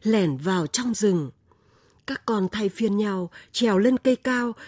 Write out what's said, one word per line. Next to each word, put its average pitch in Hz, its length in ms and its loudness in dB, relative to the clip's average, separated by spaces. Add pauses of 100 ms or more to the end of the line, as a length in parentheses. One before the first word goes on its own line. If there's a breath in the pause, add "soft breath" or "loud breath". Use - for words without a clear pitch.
lẻn 196 340 2
vào 170 300 -2
trong 240 260 -2
rừng. 180 380 0 (760 soft breath)
Các - 180 -8
con 208 260 0
thay 208 180 -2
phiên 202 280 -2
nhau 190 320 -2 (220 loud breath)
trèo 214 260 2
lên 240 200 4
cây 254 180 2
cao 247 360 -2 (160 loud breath)